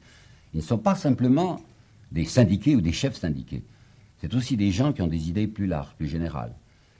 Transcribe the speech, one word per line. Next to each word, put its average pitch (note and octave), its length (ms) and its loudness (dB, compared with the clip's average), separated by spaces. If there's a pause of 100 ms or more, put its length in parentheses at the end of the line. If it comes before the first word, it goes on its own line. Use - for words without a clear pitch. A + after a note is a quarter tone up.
(560)
Ils - 20 0
ne D#2+ 60 -2
sont - 160 0
pas G3 160 2
simplement C#3+ 640 2 (500)
des D#2 140 0
syndiqués A2 500 4
ou A2 60 4
des E2 100 0
chefs - 280 -4
syndiqués. C2+ 440 -6 (560)
C'est D#2+ 140 -6
aussi B2+ 240 -2
des G2+ 140 2
gens B2+ 220 2
qui G2+ 100 -2
ont E2+ 40 0
des D#2+ 220 -2
idées G#2 180 0
plus G2+ 200 -4
larges, D2+ 280 -4
plus D#2 120 -6
générales. C#2+ 480 -6 (440)